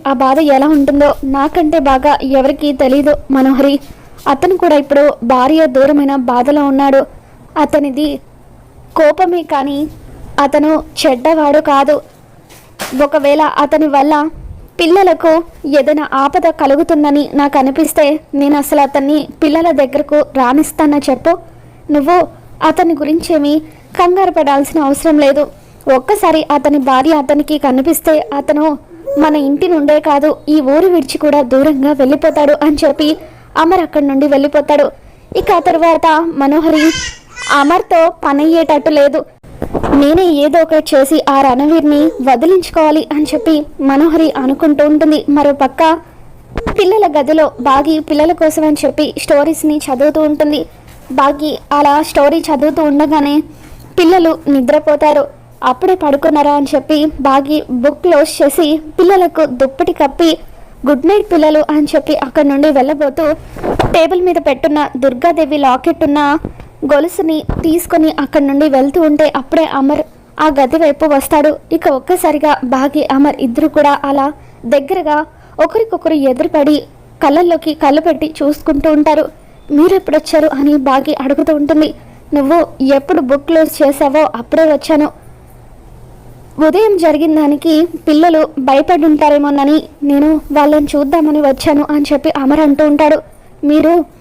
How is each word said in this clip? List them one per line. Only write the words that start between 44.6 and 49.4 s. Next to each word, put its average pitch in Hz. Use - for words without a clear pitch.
ఉంటుంది. 302
మరోపక్క 285
పిల్లల 370
గదిలో 302
బాగి 277
పిల్లల 311
కోసం 320
అని 302
చెప్పి 277
స్టోరీస్ని 302